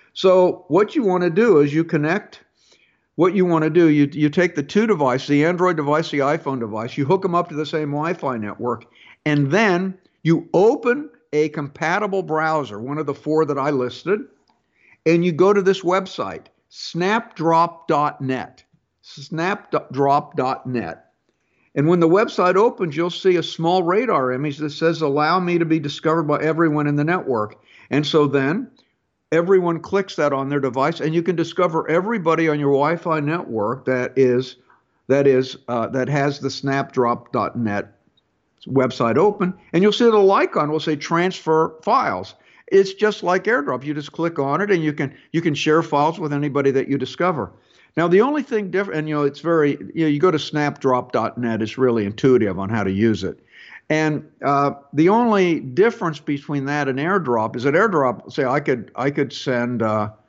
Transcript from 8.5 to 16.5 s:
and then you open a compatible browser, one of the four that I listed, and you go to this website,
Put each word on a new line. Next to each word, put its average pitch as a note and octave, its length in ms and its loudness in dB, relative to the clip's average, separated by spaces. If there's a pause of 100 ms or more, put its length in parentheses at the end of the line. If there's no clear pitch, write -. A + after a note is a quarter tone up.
and D3 260 0
then F#3+ 460 0 (260)
you D#3+ 300 0
open B3 560 0 (220)
a D3+ 180 0
compatible F3+ 760 -4
browser, D#3 560 -4
one C3+ 180 -8
of D#3 80 -4
the C#3+ 80 -6
four D#3 320 -2
that C#3+ 120 -4
I C#3 120 -2
listed, D3 520 -2 (840)
and E3+ 180 4
you F3+ 80 2
go F#3 220 4
to G3+ 80 2
this F#3+ 200 0
website, E3+ 640 -4 (220)